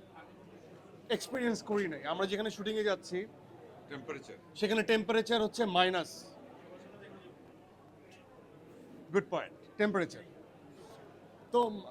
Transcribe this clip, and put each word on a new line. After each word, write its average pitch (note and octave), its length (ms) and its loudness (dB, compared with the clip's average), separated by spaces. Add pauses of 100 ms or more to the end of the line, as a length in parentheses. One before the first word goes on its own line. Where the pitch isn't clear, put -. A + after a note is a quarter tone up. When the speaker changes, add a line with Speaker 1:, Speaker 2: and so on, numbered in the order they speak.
(1120)
Speaker 1:
এক্সপেরিয়েন্স A#3+ 520 0
করি G3+ 260 2
নাই। C#3+ 160 -6
আমরা F3 220 0
যেখানে G#3 240 0
শুটিংয়ে G#3+ 340 0
যাচ্ছি, F#3+ 420 0 (600)
Speaker 2:
টেম্পারেচার। C#3 480 -10 (180)
Speaker 1:
সেখানে G#3+ 280 2
টেম্পারেচার A3 600 4
হচ্ছে A3 220 2
মাইনাস। F3+ 640 4 (2750)
গুড G3 180 4
পয়েন্ট, C3+ 240 -2 (220)
টেম্পারেচার। F#3 460 2 (1300)
তো A3 380 2